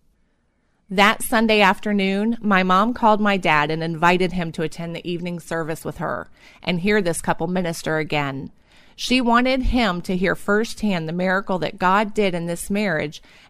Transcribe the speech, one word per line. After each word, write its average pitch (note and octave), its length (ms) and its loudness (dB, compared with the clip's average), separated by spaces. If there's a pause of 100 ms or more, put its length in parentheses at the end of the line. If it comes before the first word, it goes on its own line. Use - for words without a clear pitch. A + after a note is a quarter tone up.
(920)
That G3+ 320 4
Sunday A3 400 4
afternoon, G3+ 800 2
my G3 200 4
mom F#3+ 300 2
called G#3+ 300 4
my G3+ 160 2
dad D3+ 320 2
and D#3+ 120 -4
invited E3+ 500 2
him E3+ 200 -4
to E3+ 100 -6
attend E3+ 320 -8
the E3 160 -8
evening F3 300 -6
service D#3+ 440 -6
with D3+ 120 -8
her C#3 320 -6 (340)
and F3+ 180 -2
hear G#3 200 2
this E3+ 220 -2
couple E3 240 -2
minister E3+ 500 -2
again. D3+ 540 -4 (460)
She B3+ 260 0
wanted B3 400 2
him A3 400 2
to F#3 140 -2
hear F3 180 0
firsthand G3+ 760 -2
the D#3+ 60 -6
miracle F#3 460 -2
that D3+ 180 -6
God G3+ 340 2
did G3+ 220 0
in E3+ 100 -4
this E3+ 240 -6
marriage F3 540 -2 (280)